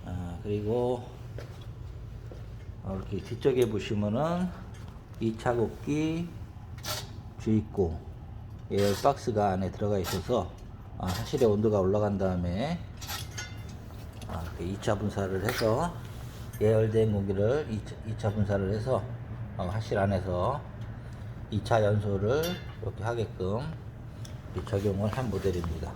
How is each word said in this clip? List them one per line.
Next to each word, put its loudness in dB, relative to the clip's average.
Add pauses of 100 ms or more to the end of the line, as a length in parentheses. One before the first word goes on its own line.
아, -6
그리고, 2 (1800)
어, -4
이렇게 -4
뒤쪽에 4
보시면은 2 (720)
이 2
차곡기 0 (1120)
주입구 2 (760)
에어 4
박스가 4
안에 0
들어가 0
있어서, 0 (480)
아, -4
화실의 2
온도가 6
올라간 4
다음에, 0 (1500)
아, -4
이렇게 -6
이 -2
차 2
분사를 0
해서 2 (640)
예열된 6
공기를 4
이 0
차, -8 (120)
이 -4
차 2
분사를 2
해서, 2 (540)
어, -2
화실 0
안에서 2 (920)
이 0
차 6
연소를 4 (400)
이렇게 -6
하게끔 -2 (840)
이렇게 -6
적용을 2
한 0
모델입니다. 0